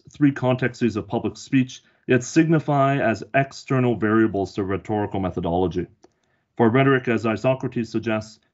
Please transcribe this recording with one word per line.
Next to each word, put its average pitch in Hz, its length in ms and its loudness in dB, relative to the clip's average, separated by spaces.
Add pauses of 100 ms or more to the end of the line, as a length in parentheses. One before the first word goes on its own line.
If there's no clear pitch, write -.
three 147 220 2
contexts 123 640 0
of 101 120 -6
public 107 300 -4
speech, - 460 -2 (240)
yet 127 160 2
signify 147 760 2
as 113 260 -2 (120)
external 127 600 0
variables 107 600 0
to 104 80 -2
rhetorical 98 560 -4
methodology. 90 680 -2 (680)
For 117 140 4
rhetoric, 135 380 2
as 113 200 0
Isocrates 120 640 -2
suggests, 110 480 -6 (140)